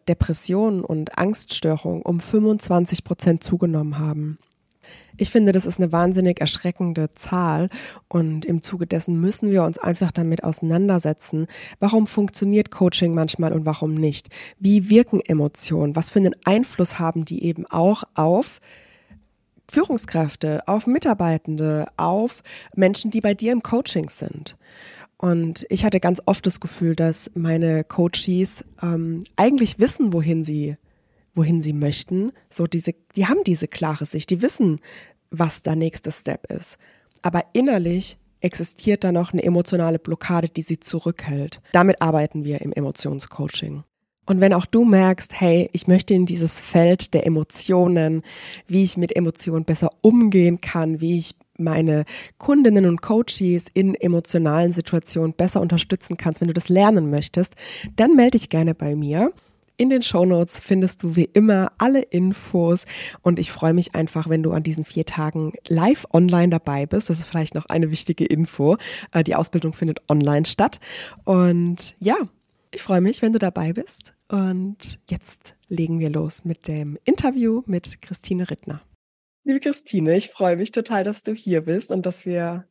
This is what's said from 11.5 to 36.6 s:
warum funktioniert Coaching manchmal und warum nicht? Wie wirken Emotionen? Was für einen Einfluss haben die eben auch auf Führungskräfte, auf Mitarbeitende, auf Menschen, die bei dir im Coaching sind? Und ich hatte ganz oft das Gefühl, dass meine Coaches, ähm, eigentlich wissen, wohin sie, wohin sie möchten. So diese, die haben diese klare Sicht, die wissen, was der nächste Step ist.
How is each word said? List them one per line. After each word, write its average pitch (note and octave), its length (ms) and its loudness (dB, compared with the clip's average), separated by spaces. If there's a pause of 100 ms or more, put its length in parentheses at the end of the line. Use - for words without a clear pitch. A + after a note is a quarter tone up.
warum G#3+ 280 2
funktioniert G3+ 640 0
Coaching F3 420 0
manchmal E3 400 -2
und D#3 120 -2
warum D#3 280 -2
nicht? D#3 360 -2 (300)
Wie G3 300 4
wirken A3 320 6
Emotionen? D3+ 760 -2
Was E3 140 -2
für - 100 2
einen F#3 160 2 (100)
Einfluss G3 520 0
haben E3 280 -2
die E3 200 -8
eben E3+ 220 -4
auch F#3+ 360 2 (120)
auf E3+ 440 0 (1120)
Führungskräfte, E3 960 -2
auf G#3 200 0
Mitarbeitende, D#3+ 960 0 (100)
auf G3 460 -2 (340)
Menschen, G3 360 2
die A3 100 -2
bei G#3 140 0
dir A3 160 -4
im A#3+ 100 0
Coaching F#3 480 -2
sind? - 480 -10 (600)
Und E3+ 520 -2
ich F#3+ 160 0
hatte G3 140 2
ganz F3 260 0
oft - 220 0
das F3+ 120 -2
Gefühl, E3 360 -2
dass E3 400 -2
meine E3 480 0
Coaches, F3+ 840 -2 (160)
ähm, E3 420 -4 (120)
eigentlich A#3+ 440 2
wissen, A#3+ 320 2
wohin D#3+ 320 0
sie, D3+ 320 -4 (600)
wohin E3 280 2
sie D3+ 100 -2
möchten. D3 580 -2 (200)
So E3+ 160 -4
diese, E3 260 -4 (220)
die G3 100 2
haben D#4 180 2
diese E3 240 -2
klare D#3 380 -6
Sicht, - 240 -8
die F3+ 140 -2
wissen, F3+ 360 2 (520)
was D#3+ 320 -2
der D#3+ 120 -2
nächste D#3+ 360 -4
Step - 340 -8
ist. - 320 -8 (460)